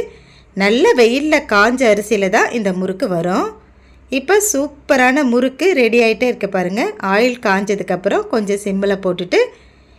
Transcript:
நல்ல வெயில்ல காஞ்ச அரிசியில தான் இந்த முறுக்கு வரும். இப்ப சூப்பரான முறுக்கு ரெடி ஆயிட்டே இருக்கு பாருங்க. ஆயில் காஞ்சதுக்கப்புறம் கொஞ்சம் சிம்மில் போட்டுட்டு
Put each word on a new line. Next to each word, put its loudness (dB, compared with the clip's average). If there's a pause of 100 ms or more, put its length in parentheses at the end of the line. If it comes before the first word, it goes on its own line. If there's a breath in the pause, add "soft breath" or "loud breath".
(640 loud breath)
நல்ல 2
வெயில்ல 2 (160)
காஞ்ச 2 (120)
அரிசியில 0
தான் 2
இந்த -2 (100)
முறுக்கு -4
வரும். -2 (720 soft breath)
இப்ப 2 (140)
சூப்பரான 0
முறுக்கு 0 (120)
ரெடி 4
ஆயிட்டே 0
இருக்கு -4
பாருங்க. -2 (300)
ஆயில் 0
காஞ்சதுக்கப்புறம் -2
கொஞ்சம் -2
சிம்மில் -2
போட்டுட்டு -2 (580 soft breath)